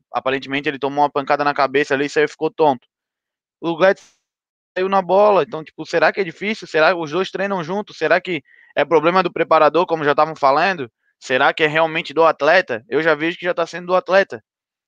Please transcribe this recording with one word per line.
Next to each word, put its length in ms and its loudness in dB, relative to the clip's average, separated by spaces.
aparentemente 580 -4
ele 100 -6
tomou 240 -2
uma 60 2
pancada 340 -2
na 100 0
cabeça 400 0
ali 120 0
e 40 -6
saiu, 200 0
ficou 220 -6
tonto. 360 0
O 160 -6
Gladson 300 2
saiu 120 -2
na 120 0
bola, 420 4
então, 200 -10
tipo, 220 -16
será 280 2
que 80 -4
é 20 -2
difícil? 440 -8
Será 240 2
que 80 -2
os 120 -8
dois 200 -4
treinam 320 -4
juntos? 340 -8
Será 240 0
que 220 -6
é 100 0
problema 380 2
do 100 -4
preparador, 520 4
como 180 -4
já 80 2
estavam 240 0
falando? 540 0
Será 340 0
que 100 -2
é 40 4
realmente 460 -2
do 100 2
atleta? 640 0
Eu 140 -2
já 140 2
vejo 220 -4
que 80 -10
já 80 -2
tá 120 -4
sendo 220 -12
do 80 0
atleta. 460 0